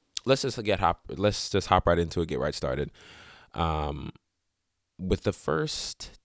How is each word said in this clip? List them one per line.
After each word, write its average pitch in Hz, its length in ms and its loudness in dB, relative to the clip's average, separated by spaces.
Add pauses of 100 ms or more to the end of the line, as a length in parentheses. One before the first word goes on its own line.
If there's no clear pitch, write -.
(240)
let's 135 180 4
just 127 200 -4
get 101 180 2
hop-, 85 360 2
let's 104 340 0
just 98 180 0
hop - 180 4
right 85 120 6
into 85 220 0
it, 80 80 0
get 62 100 -2
right 71 160 -2
started, 69 360 -2 (640)
um, 76 580 -2 (840)
with 92 260 -2
the 101 80 0
first - 920 -4